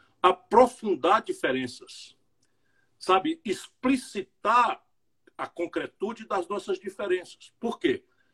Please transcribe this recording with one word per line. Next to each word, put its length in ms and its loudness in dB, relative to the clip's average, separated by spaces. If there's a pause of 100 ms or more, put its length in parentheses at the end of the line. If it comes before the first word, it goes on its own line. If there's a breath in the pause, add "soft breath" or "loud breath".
(220 soft breath)
aprofundar 1000 4
diferenças, 920 -6 (800)
sabe? 480 0
Explicitar 1400 -2 (560)
a 100 -8
concretude 800 -8
das 200 -2
nossas 320 -6
diferenças. 800 -8
Por 200 -6
quê? 260 -2 (300)